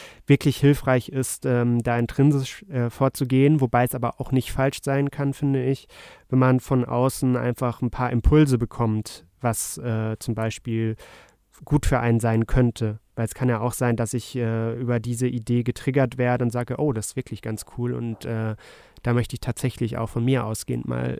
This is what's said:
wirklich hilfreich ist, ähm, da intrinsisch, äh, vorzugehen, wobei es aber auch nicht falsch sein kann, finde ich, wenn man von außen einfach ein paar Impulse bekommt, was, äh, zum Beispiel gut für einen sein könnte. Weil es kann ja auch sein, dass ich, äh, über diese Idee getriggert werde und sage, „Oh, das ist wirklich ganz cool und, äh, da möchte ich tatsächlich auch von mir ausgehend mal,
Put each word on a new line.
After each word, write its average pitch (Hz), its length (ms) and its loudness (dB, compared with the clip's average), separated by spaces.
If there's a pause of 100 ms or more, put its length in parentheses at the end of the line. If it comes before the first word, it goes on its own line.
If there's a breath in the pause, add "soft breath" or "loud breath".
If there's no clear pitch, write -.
(280 loud breath)
wirklich 139 300 4
hilfreich 135 520 2
ist, - 380 -4
ähm, 120 340 2
da 117 160 0
intrinsisch, 135 720 2
äh, 123 220 -2
vorzugehen, 135 680 2
wobei 123 240 2
es 123 100 -4
aber 117 260 -4
auch 127 100 -6
nicht 131 200 0
falsch 135 320 0
sein 139 260 0
kann, 139 240 -4
finde 135 320 0
ich, 135 220 -2 (420 loud breath)
wenn 127 80 2
man 127 220 6
von 127 260 0
außen 127 500 0
einfach 120 460 -2
ein 123 80 -2
paar 123 220 -4
Impulse 131 480 4
bekommt, 110 680 -4 (160)
was, - 380 -4
äh, 110 400 -4
zum 117 160 -6
Beispiel 113 600 -4 (680 loud breath)
gut - 220 2
für 127 120 2
einen 117 200 2
sein 113 260 2
könnte. 113 540 0 (160)
Weil 113 100 -2
es - 80 -6
kann 127 160 0
ja 113 120 0
auch 120 120 -2
sein, 120 220 0
dass 113 180 -2
ich, 127 220 -6
äh, 113 440 -2
über 120 200 0
diese 120 280 -2
Idee 120 360 0
getriggert 127 560 0
werde 123 240 2
und 120 80 0
sage, 120 260 -4
„Oh, 143 160 0
das 107 140 -4
ist - 80 -12
wirklich 113 260 -8
ganz 110 240 -8 (100)
cool 120 200 -4
und, 117 300 -6
äh, 110 300 -4 (480 loud breath)
da 117 100 2
möchte 120 220 0
ich - 40 -6
tatsächlich - 580 -4
auch 113 100 -4
von 120 180 -2
mir 127 200 2
ausgehend 120 420 -6
mal, 123 320 -4